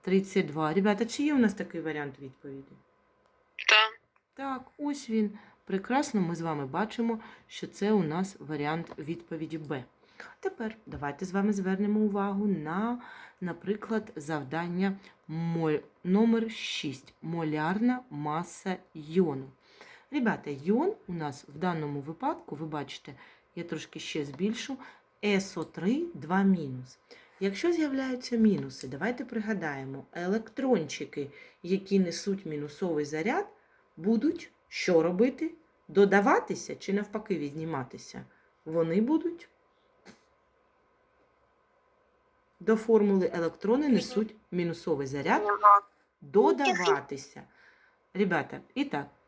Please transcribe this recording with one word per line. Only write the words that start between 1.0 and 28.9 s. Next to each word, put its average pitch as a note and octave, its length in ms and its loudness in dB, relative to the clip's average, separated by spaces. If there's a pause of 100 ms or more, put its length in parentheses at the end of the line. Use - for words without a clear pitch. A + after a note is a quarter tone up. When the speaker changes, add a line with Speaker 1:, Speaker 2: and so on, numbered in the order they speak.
Speaker 1:
чи C#4+ 180 -4
є D4+ 100 2
у C#4 40 4
нас A3 160 6
такий E3+ 280 -8
варіант D3 380 -6
відповіді? C3+ 520 -16 (960)
Speaker 2:
Так. A3 320 6 (340)
Speaker 1:
Так, C4+ 280 -6 (160)
ось C#4+ 320 -6
він. G#3+ 280 0 (300)
Прекрасно, A3 540 0
ми E3+ 140 0
з E3 60 -8
вами D3+ 240 -2
бачимо, A3 540 -2 (280)
що - 200 -10
це G3+ 240 -2
у G3+ 120 4
нас E3+ 360 -2
варіант D3+ 580 -4
відповіді D#3+ 600 -8
Б. C#3+ 260 -8 (560)
Тепер A#3+ 460 -8
давайте C#3+ 400 -8
з F3 60 -10
вами G3 220 2
звернемо G3 460 0
увагу G3+ 480 0
на, G3 540 -2 (400)
наприклад, G#3 760 -6
завдання E3 840 -4 (300)
моль-, E3 520 0 (240)
номер A3+ 480 4
шість. - 680 -8
Молярна E3 800 0 (100)
маса D#3 680 -6 (160)
йону. D3+ 560 0 (600)
Ребята, A3 380 0
йон G#3 440 0 (140)
у F3+ 60 -8
нас D3+ 340 -8
в C#3+ 100 -18
даному D#3 440 -2
випадку, D#3+ 540 -6
ви D#3 100 -8
бачите, D3+ 480 -8 (420)
я E3+ 80 -8
трошки D#3+ 360 -10
ще D3 260 -4
збільшу, A3 520 -4 (460)
С G3 340 0
О - 60 -4
три A#3+ 500 -2
два E3+ 300 0
мінус. C#3+ 540 0 (420)
Якщо G3+ 320 0
з'являються C4+ 680 -2
мінуси, D3 500 2
давайте G3+ 380 -4